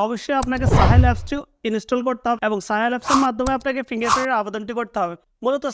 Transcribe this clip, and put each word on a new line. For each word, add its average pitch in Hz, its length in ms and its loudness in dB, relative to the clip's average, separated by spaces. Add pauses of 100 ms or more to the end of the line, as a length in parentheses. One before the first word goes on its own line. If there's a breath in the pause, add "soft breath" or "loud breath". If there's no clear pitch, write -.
অবশ্যই 240 380 -2
আপনাকে 254 240 0 (100)
সাহেল 247 320 6
অ্যাপসটি 247 280 -2 (320)
ইনস্টল 220 400 -2
করতে 247 200 -4
হবে 233 200 -2
এবং 214 100 -2 (100)
সাহেল 226 260 0
অ্যাপসের - 300 2
মাধ্যমে 254 340 -2
আপনাকে 262 220 -4 (100)
ফিঙ্গারপ্রিন্টের 240 500 0
আবেদনটি 208 400 -6
করতে 214 220 -6
হবে। 170 120 -4 (300)
মূলত 269 300 0